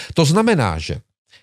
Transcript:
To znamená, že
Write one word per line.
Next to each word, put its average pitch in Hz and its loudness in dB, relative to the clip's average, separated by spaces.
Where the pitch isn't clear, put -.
To 165 2
znamená, 156 2
že 76 -8